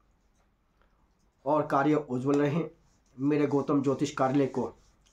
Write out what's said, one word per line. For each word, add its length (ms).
और 220
कार्य 280
उज्जवल 460
रहे। 220
मेरे 280
गौतम 340
ज्योतिष 300
कार्यालय 360
को 260